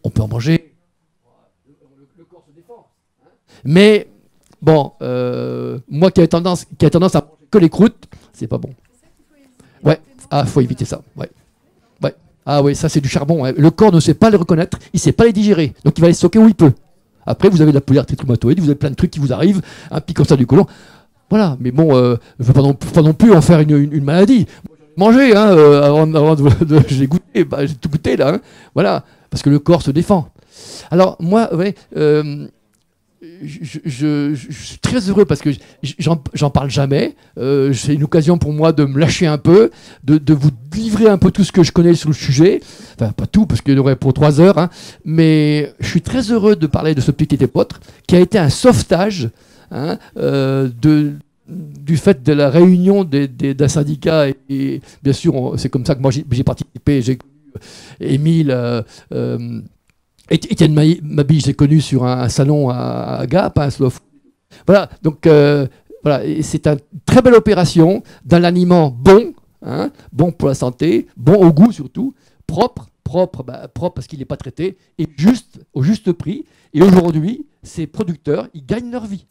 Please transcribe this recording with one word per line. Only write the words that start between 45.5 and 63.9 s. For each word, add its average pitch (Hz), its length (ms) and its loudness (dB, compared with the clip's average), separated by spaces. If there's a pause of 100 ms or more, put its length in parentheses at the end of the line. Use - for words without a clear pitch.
je - 80 -6
suis - 140 -2
très 233 280 -6
heureux 214 260 2
de 156 100 -2
parler 151 280 -2
de 135 60 -2
ce 147 100 -2
petit 147 320 -2
épeautre - 380 -4 (260)
qui - 80 0
a 175 60 6
été 180 180 2
un 151 120 2
sauvetage, 185 800 0 (420)
hein, 147 260 -8 (180)
euh, 135 540 -2 (100)
de, 151 340 0 (340)
du 147 480 -8
fait 135 260 0
de 151 100 0
la 143 180 0
réunion 180 520 4
des, 143 240 -2
des, 135 260 -6
d'un 135 160 -2
syndicat. 147 600 -2
Et, 135 80 -6 (120)
et 135 320 -8 (220)
bien 139 100 0
sûr, 160 220 -2
on, 127 220 -6
c'est - 120 -6
comme 123 160 -6
ça 143 120 -2
que 120 60 -14
moi 135 100 0
j'ai, 143 180 -6
j'ai 123 140 -2
participé. 135 580 -4
J'ai 127 140 -4
connu - 160 -20 (680)
Émile, 147 540 -2
euh, 120 300 -4 (300)
euh, 120 480 -8 (720)
Éti-, - 200 -4
Étienne 151 240 0
Mailly-, 156 280 2
Mabille, 147 380 0
je 135 60 -4
l'ai 139 80 -2
connu 147 260 2
sur 127 240 -2
un, 127 160 -2
un 123 80 -2
salon 143 400 0
à, 123 80 -4 (440)
à 127 60 -6
Gap, 170 320 -2
hein, 143 120 -2
slow 131 180 -2
food. - 140 -8 (640)